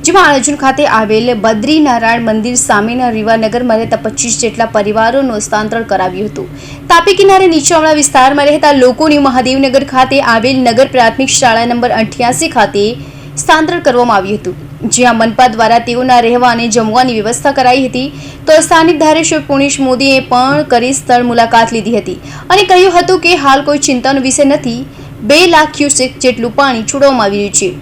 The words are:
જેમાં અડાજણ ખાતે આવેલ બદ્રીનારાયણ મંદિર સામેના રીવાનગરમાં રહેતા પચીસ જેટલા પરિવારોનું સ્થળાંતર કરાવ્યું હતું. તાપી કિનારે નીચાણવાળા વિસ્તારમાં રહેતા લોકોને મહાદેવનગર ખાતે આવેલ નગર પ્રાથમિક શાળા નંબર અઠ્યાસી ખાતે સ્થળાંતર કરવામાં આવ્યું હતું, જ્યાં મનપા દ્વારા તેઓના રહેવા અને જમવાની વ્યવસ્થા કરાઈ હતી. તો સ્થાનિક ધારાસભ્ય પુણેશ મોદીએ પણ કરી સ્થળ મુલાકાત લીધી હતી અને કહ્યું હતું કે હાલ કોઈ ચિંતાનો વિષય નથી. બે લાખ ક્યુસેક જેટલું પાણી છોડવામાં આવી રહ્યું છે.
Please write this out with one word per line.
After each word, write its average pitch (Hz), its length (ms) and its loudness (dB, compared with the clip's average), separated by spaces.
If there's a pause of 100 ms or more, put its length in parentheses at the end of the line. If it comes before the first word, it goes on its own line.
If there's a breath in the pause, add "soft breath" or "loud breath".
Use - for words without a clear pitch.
જેમાં 349 240 2
અડાજણ 285 280 0
ખાતે 277 300 0
આવેલ 220 480 0
બદ્રીનારાયણ 226 880 0
મંદિર 220 320 -2
સામેના 240 560 -2
રીવાનગરમાં 226 680 0
રહેતા 226 200 -2
પચીસ 220 440 -6
જેટલા 226 260 -2
પરિવારોનું 220 760 0
સ્થળાંતર 214 420 -4
કરાવ્યું 185 460 -4
હતું. 180 220 -10 (380 loud breath)
તાપી 349 260 2
કિનારે 381 320 4
નીચાણવાળા 311 480 2
વિસ્તારમાં 277 520 2
રહેતા 294 260 2
લોકોને 285 460 2
મહાદેવનગર 262 680 0
ખાતે 262 360 0
આવેલ 233 360 0
નગર 247 300 2
પ્રાથમિક 262 420 0
શાળા 233 380 0
નંબર 240 240 -2
અઠ્યાસી 240 580 -2
ખાતે 226 460 0 (420 loud breath)
સ્થળાંતર 320 440 0
કરવામાં 240 360 2
આવ્યું 196 220 -2
હતું, 180 160 -8 (360)
જ્યાં 240 260 2
મનપા 226 320 2
દ્વારા 226 300 2
તેઓના 240 420 0
રહેવા 240 300 2
અને 233 180 -2
જમવાની 233 520 0
વ્યવસ્થા 240 320 -2
કરાઈ 262 360 2
હતી. 262 240 -6 (340 loud breath)
તો 311 160 4
સ્થાનિક 330 360 2
ધારાસભ્ય 320 400 0
પુણેશ 277 420 -2
મોદીએ 262 400 0
પણ 262 420 0
કરી 247 300 0
સ્થળ 247 300 0
મુલાકાત 233 500 2
લીધી 220 240 -2
હતી 190 200 -6 (340 loud breath)
અને 392 120 4
કહ્યું 370 360 4
હતું 349 220 0
કે 349 140 2
હાલ 277 280 2
કોઈ 294 160 -2
ચિંતાનો 269 420 -2
વિષય 262 240 0
નથી. 269 360 -2 (420 loud breath)
બે 277 240 2
લાખ 311 320 2
ક્યુસેક 269 400 -2
જેટલું 233 380 -2
પાણી 262 260 0
છોડવામાં 262 440 0
આવી 202 120 -2
રહ્યું 202 220 -4
છે. 190 100 -2 (120)